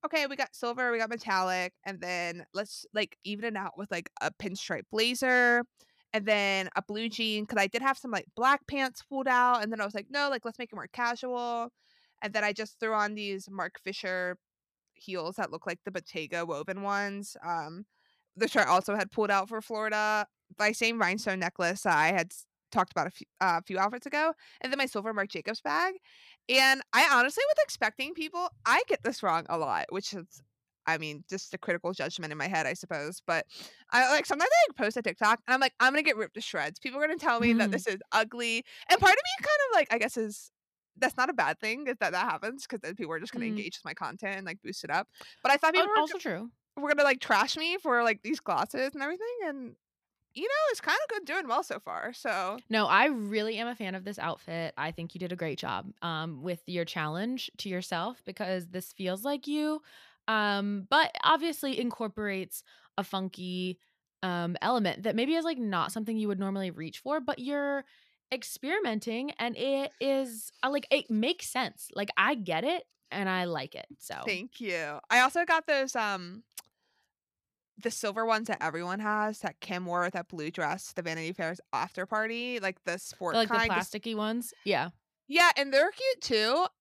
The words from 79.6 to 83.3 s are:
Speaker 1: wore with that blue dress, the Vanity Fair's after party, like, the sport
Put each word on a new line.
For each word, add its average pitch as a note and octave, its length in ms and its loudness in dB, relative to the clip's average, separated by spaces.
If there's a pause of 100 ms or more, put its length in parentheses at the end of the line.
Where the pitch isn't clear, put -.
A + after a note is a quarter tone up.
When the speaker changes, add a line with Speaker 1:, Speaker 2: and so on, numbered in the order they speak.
Speaker 1:
wore F3 160 0
with F3 120 0
that F3 140 -6
blue D#3 220 -6
dress, E3 440 -4
the F3+ 100 -6
Vanity E3 300 -4
Fair's E3+ 280 -4 (100)
after F3+ 360 -4
party, A#3 520 -2
like, F#3+ 240 -4
the F3 140 -4
sport - 360 -6